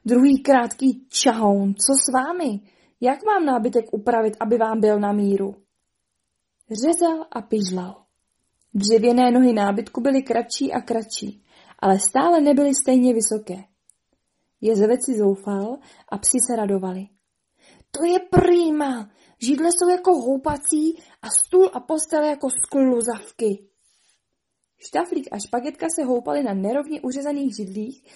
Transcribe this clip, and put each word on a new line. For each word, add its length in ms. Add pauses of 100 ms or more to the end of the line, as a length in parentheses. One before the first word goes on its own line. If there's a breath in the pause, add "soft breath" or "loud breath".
druhý 380
krátký 640
čahoun. 640
Co 180
s 200
vámi? 460 (420 soft breath)
Jak 240
mám 200
nábytek 480
upravit, 460
aby 180
vám 220
byl 200
na 120
míru?“ 440 (1160)
Řezal 600
a 100
pyžlal. 640 (720)
Dřevěné 580
nohy 220
nábytku 480
byly 200
kratší 520
a 80
kratší, 640 (360 soft breath)
ale 200
stále 420
nebyly 340
stejně 380
vysoké. 500 (1000)
Jezevec 440
si 120
zoufal 600 (320 soft breath)
a 80
psi 200 (120)
se 60
radovali. 520 (840 soft breath)
„To 140
je 140
prýma! 920 (300 soft breath)
Židle 320
jsou 180
jako 240
houpací 840 (240 loud breath)
a 80
stůl 440
a 60
postel 440
jako 260
skluzavky.“ 1200 (1080)
Štaflík 540
a 80
Špagetka 560
se 80
houpali 400
na 100
nerovně 480
uřezaných 540
židlích 480 (120)